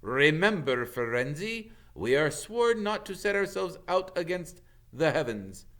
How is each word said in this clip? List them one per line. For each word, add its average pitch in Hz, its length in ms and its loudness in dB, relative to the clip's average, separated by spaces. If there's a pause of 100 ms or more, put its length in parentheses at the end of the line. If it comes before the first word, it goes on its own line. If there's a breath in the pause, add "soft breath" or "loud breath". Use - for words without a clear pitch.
Remember, 139 840 2
Firenze, 143 840 -4 (240 loud breath)
we 110 220 2
are 147 140 4
sworn 233 520 0
not 208 240 -2
to 196 80 -10
set 202 200 0
ourselves 190 440 -2 (100)
out 185 280 0
against 175 460 -6 (300 soft breath)
the 151 180 2
heavens. 110 560 -4 (140)